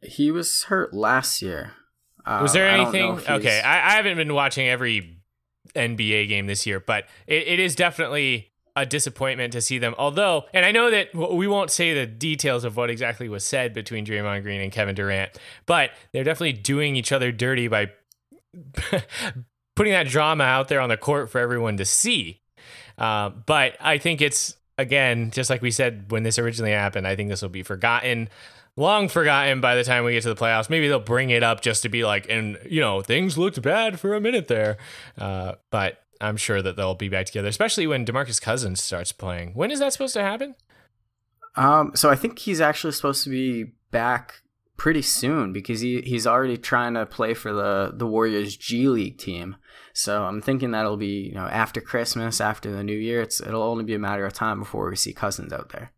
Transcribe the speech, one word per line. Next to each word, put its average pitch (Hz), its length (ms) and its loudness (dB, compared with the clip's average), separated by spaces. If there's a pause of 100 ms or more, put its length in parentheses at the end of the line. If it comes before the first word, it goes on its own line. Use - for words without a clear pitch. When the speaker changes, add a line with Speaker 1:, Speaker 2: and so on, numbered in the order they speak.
Speaker 1:
He - 280 0
was 165 340 -2
hurt 190 300 0
last 110 480 2
year. 90 300 -6 (540)
Speaker 2:
Was 107 260 2
there 190 160 6
Speaker 1:
Um, 196 60 6
I - 100 6
don't - 80 -2
know 190 60 2
Speaker 2:
anything? 185 180 0
Speaker 1:
if 170 100 -8
he's 147 120 2
Speaker 2:
Okay, 110 220 4
I, 143 280 4
I 208 80 6
haven't 202 200 2
been 151 180 0
watching 135 340 2
every 110 500 -2 (560)
N 120 220 0
B 107 180 0
A 104 120 4
game 101 200 -2
this 98 200 -2
year, 98 140 -2
but 104 240 -2 (220)
it, 151 220 0
it 175 120 2
is 180 140 2
definitely 139 800 0 (240)
a 135 100 0
disappointment 127 680 -2
to 120 80 -4
see 127 180 -2
them. 117 200 -2
Although, 151 460 2 (100)
and 180 100 6
I 190 80 6
know 233 180 4
that 208 220 0
w-, 175 220 -2
we 180 140 2
won't 202 220 2
say 170 220 2
the 135 140 0
details 131 580 -2
of 110 120 -4
what 120 120 0
exactly 117 400 -4
was 101 160 -6
said 127 300 -2
between 107 320 -8
Draymond 104 360 -2
Green 101 180 -6
and 95 100 -4
Kevin 101 240 -2
Durant, 98 380 -2 (340)
but 156 240 4 (220)
they're 131 120 -2
definitely 156 280 0
doing 139 440 0
each 120 140 -2
other 127 220 0
dirty 123 360 0
by 104 220 2 (640)
<laughs> 143 160 -18 (1040)
putting 208 160 4
that 175 140 4
drama 151 380 4
out 131 240 4
there 143 120 2
on 127 80 0
the 113 80 2
court 143 340 0
for 123 100 0
everyone 117 380 0
to 98 60 0
see. 120 560 0 (580)
Uh, 107 320 0
but 127 500 2
I 151 180 2
think 160 220 0
it's, - 360 0 (220)
again, 123 520 2
just 131 200 -2
like 120 120 0
we 120 80 0
said 110 400 -2
when 110 120 0
this 113 160 0
originally 113 340 0
happened, 101 340 0
I 98 100 0
think 101 120 -4
this 98 140 -4
will 101 60 -6
be 92 140 -10
forgotten, 117 680 0 (480)
long 196 320 2
forgotten 139 520 2
by 123 140 4
the 123 100 2
time 123 200 2
we 120 80 2
get 117 120 0
to 120 80 0
the 104 80 -4
playoffs. 113 300 2
Maybe 156 180 2
they'll 139 120 2
bring 120 300 0
it 120 120 6
up 113 180 2
just 110 220 0
to 120 60 -4
be 117 160 0
like, 104 240 0
"And, 110 300 -2 (100)
you 156 120 0
know, 101 220 2
things 156 360 0
looked 175 240 0
bad 190 360 2
for 202 160 -2
a 214 60 -2
minute 214 280 0
there." 107 280 2 (420)
Uh, 95 360 -6 (160)
but 98 280 0 (220)
I'm 107 160 -2
sure 104 240 0
that 92 160 -4
they'll 95 180 0
be 98 140 -6
back 95 180 -2
together, 101 220 -4
especially 208 380 0
when 135 180 0
DeMarcus 120 380 -2
Cousins 110 400 -2
starts 87 300 -6
playing. 87 420 -8
When 165 160 -2
is 294 80 -4
that 277 160 0
supposed 269 200 -4
to 214 80 0
happen? 226 320 -4 (1040)
Speaker 1:
Um, 143 380 6
so 147 160 4
I 139 60 8
think - 220 -4
he's 175 220 -2
actually 151 320 2
supposed 139 320 -2
to 143 60 -8
be 127 420 -2 (180)
back 120 520 -2 (340)
pretty 156 260 2
soon 127 500 0
because 104 280 -4
he, 123 220 0
he's 123 240 0
already 123 320 4
trying 120 360 0
to 113 120 0
play 113 280 -2
for 110 180 -6
the, 101 420 0
the 117 120 -2
Warriors 107 500 0
G 120 320 2
League 117 300 0
team. 90 380 -10 (360)
So 104 300 -2
I'm 98 180 -4
thinking 131 300 0
that'll 110 260 0
be, 101 320 -4
you - 60 -10
know, 92 120 -6
after 110 340 -2
Christmas, 117 600 -2
after 107 300 -2
the 101 140 -6
new 104 120 -2
year. 113 260 -2
It's, - 180 -4
it'll 110 220 -4
only 113 220 -2
be 110 100 -4
a 104 40 -2
matter 101 260 -2
of 98 80 -4
time 107 280 -2
before 98 280 -4
we 90 80 -6
see - 160 -2
Cousins 95 400 -6
out - 180 -10
there. - 260 -14